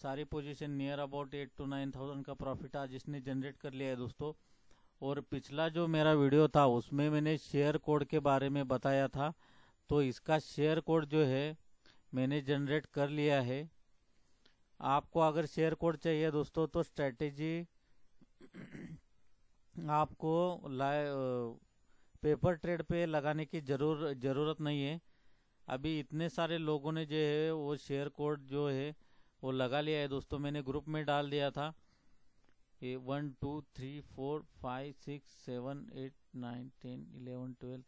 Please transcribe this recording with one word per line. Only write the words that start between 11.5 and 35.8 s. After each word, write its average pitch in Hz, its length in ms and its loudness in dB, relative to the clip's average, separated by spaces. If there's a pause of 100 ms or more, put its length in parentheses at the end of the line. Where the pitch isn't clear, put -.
मैंने 131 260 2
generate 143 460 0
कर 143 220 0
लिया 147 320 4
है। 131 300 -2 (1120)
आपको 143 400 2
अगर 156 260 4
share 156 280 0
code 165 220 0
चाहिए, 160 340 0
दोस्तों, 151 360 0
तो 165 160 0
स्ट्रेटेजी 151 840 -4 (760)
<clears throat> - 560 -14 (920)
आपको 160 800 0
ला-, 139 380 0
अ, 127 520 -2 (640)
paper 151 320 4
trade 165 280 -2
पे 170 240 0
लगाने 151 400 0
की 160 140 -6
जरूर-, 143 540 0
ज़रूरत 135 460 0
नहीं 147 220 0
है। 151 180 -4 (680)
अभी 147 320 -2
इतने 156 280 -2
सारे 165 300 -2
लोगों 151 340 0
ने 160 140 -2
जो 147 100 -2
है, 156 360 2
वो 147 240 -2
share 139 320 -4
code 147 320 -2
जो 139 280 -2
है, 139 280 -2 (460)
वो 131 80 -4
लगा 131 300 2
लिया 151 180 0
है, 143 100 0
दोस्तों। 135 300 -4
मैंने 143 240 -2
group 135 260 -4
में 156 160 -2
डाल 143 260 2
दिया 143 200 0
था, 151 240 -4 (1080)
ये 127 140 -6
वन, 135 340 -4
टू, 143 340 -6 (120)
थ्री, 139 240 -10
फ़ोर, 143 420 -6 (200)
फ़ाइव, 135 300 -6
सिक्स, - 400 -14
सेवन, 131 600 -8